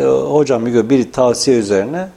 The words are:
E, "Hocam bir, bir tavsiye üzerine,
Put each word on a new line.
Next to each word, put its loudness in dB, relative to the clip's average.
E, 0
"Hocam 0
bir, 0
bir 2
tavsiye 0
üzerine, -2